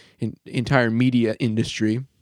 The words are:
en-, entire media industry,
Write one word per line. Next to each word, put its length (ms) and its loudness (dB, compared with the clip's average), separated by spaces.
en-, 160 -6
entire 440 0
media 500 2
industry, 640 -2